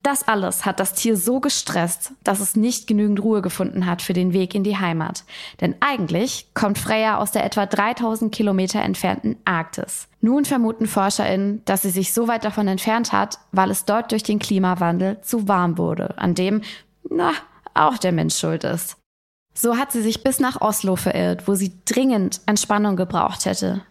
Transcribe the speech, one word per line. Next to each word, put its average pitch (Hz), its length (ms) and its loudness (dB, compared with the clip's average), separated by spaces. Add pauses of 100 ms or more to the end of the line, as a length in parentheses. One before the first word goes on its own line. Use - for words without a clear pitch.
Das 277 240 0
alles 196 380 0
hat 196 160 -2
das 190 140 -2
Tier 226 220 2
so 240 240 0
gestresst, - 720 -2 (120)
dass 202 160 0
es 196 160 -2
nicht 233 300 0
genügend 208 360 2
Ruhe 214 200 2
gefunden 185 420 -2
hat 175 160 -2
für - 140 -2
den 180 180 2
Weg 180 220 0
in 196 100 0
die 202 140 0
Heimat. 165 460 -2 (360)
Denn 180 200 0
eigentlich 220 760 -2
kommt 208 240 0
Freya 220 400 0
aus 208 140 -2
der - 120 0
etwa 202 220 0
dreitausend 220 680 0
Kilometer 196 480 0
entfernten 190 640 -2
Arktis. - 640 -4 (140)
Nun 269 240 2
vermuten 226 400 0
ForscherInnen, 202 800 0
dass 190 160 2
sie 196 80 0
sich 180 240 0
so 226 140 2
weit 226 160 -2
davon 208 220 0
entfernt 220 460 0
hat, 202 260 0 (140)
weil 190 180 4
es 196 140 -2
dort 220 280 0
durch 214 100 0
den 208 160 0
Klimawandel 185 840 2
zu 214 280 -2
warm 175 280 2
wurde, 170 420 -2
an 175 160 2
dem, 196 280 0 (480)
na, 339 220 0 (420)
auch 185 240 4
der 180 140 2
Mensch 160 240 0
schuld 160 280 -2
ist. - 320 -4 (560)
So 233 240 0
hat 277 160 -2
sie 233 80 0
sich 220 220 0
bis 269 180 0
nach 254 220 0
Oslo 202 340 2
verirrt, 175 500 0
wo 196 80 2
sie 185 180 -2 (120)
dringend 240 640 2
Entspannung 208 500 2
gebraucht 180 480 0
hätte. 185 460 -2